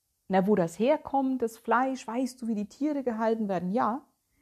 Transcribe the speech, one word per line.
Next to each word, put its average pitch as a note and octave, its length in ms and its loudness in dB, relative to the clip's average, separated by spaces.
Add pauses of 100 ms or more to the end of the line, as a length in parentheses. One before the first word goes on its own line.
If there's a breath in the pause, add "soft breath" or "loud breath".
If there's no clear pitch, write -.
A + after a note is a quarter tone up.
(280)
na, F#3+ 200 4
wo G#3+ 80 6
das E3+ 240 0
herkommt, C4 600 0
das A3+ 160 -4
Fleisch? B3 500 0
Weißt A#3+ 340 -4
du, A3+ 60 -8
wie A3+ 80 0
die G#3 140 -4
Tiere C#4+ 340 -2
gehalten A3+ 440 0
werden?" F3+ 240 -2
Ja, A3 340 0 (360)